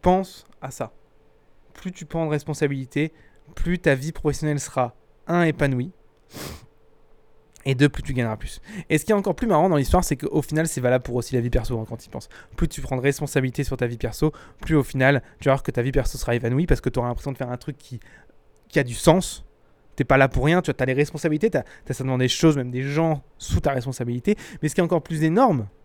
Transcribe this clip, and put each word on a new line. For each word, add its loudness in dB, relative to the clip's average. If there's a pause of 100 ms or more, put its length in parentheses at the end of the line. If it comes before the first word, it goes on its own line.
pense 0 (180)
à -10
ça. -10 (800)
Plus -12
tu -16
prends -4
de -2
responsabilités, -2 (420)
plus 0
ta 4
vie -4
professionnelle -2
sera, -4 (320)
un, 2
épanouie, 0 (1700)
et 0
deux, 4
plus -10
tu -6
gagneras -2
plus. -12 (280)
Et 2
ce 0
qui 0
est 4
encore 0
plus -4
marrant 4
dans 2
l'histoire, 4
c'est -2
qu'au -2
final, -2
c'est -6
valable 2
pour -6
aussi -4
la 2
vie -2
perso, -2
hein, -6
quand -12
tu -18
y -20
penses. -14 (280)
Plus 0
tu -8
prends -4
de -4
responsabilités 0
sur -4
ta -2
vie -6
perso, -2 (280)
plus 0
au 6
final, 2 (180)
tu 0
vas 6
voir -4
que -4
ta -2
vie -2
perso 0
sera -2
épanouie 0
parce 4
que -2
tu -2
auras -2
l'impression -6
de -10
faire -8
un -6
truc -12
qui, -16 (680)
qui 0
a 2
du -8
sens. 4 (520)
T'es 0
pas 4
là 6
pour 0
rien, 4
tu -4
as, 0
t'as -2
les 0
responsabilités, 0
t'as, 0
t'as -10
certainement -2
des 2
choses, 4
même -4
des -6
gens 0 (160)
sous -2
ta 0
responsabilité. -2 (240)
Mais -2
ce -4
qui 2
est 4
encore 0
plus -4
énorme 2 (160)